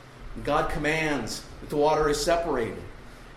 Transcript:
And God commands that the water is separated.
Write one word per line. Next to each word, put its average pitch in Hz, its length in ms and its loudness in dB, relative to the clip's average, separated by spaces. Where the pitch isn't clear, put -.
And 113 80 -8
God 156 280 2
commands 147 720 0
that - 80 -14
the 151 80 0
water 151 320 6
is 147 140 2
separated. 120 580 0